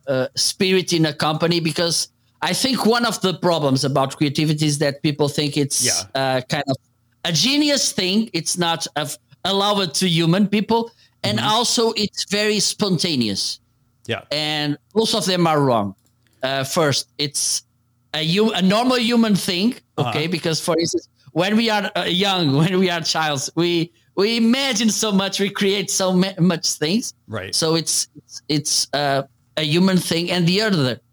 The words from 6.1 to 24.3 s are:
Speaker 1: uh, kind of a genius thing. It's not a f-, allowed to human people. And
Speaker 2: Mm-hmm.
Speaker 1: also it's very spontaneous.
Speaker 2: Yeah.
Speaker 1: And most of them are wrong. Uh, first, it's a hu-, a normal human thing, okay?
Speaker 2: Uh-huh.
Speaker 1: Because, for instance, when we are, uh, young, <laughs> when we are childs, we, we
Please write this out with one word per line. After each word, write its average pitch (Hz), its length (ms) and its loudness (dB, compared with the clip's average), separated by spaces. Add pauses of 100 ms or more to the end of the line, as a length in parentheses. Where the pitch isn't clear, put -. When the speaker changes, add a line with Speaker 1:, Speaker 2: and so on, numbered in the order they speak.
Speaker 1:
uh, 131 280 0
kind 147 180 -2
of 131 80 -2 (480)
a 170 80 -2
genius 277 600 0
thing. 202 400 0
It's 165 240 -4
not 170 280 -2 (120)
a - 40 -2
f-, 143 160 -6 (280)
allowed 196 500 0
to 190 140 0
human 170 400 2
people. 226 420 0 (320)
And 208 160 -2
Speaker 2:
Mm-hmm. - 80 -2
Speaker 1:
also 226 460 2
it's - 320 -4
very 208 340 0
spontaneous. 156 1040 -2 (440)
Speaker 2:
Yeah. 113 160 -4 (100)
Speaker 1:
And 147 460 -2 (180)
most 220 200 0
of 196 100 -2
them 175 220 2
are 156 120 2
wrong. 113 360 2 (460)
Uh, 135 220 -2
first, 143 540 0
it's - 460 -4 (500)
a 156 120 -4
hu-, 202 280 2
a 175 80 -2
normal 233 380 2
human 226 360 4
thing, 196 380 0 (240)
okay? 143 280 -2
Speaker 2:
Uh-huh. 170 60 -4
Speaker 1:
Because, 160 300 -2
for 165 180 0
instance, - 300 -4 (240)
when 190 240 2
we 226 120 2
are, 202 280 -2
uh, 175 60 -2
young, 175 520 0
<laughs> 147 60 4
when 185 180 2
we 190 100 2
are 170 120 -2
childs, 151 540 -2
we, 170 360 0 (240)
we 220 220 2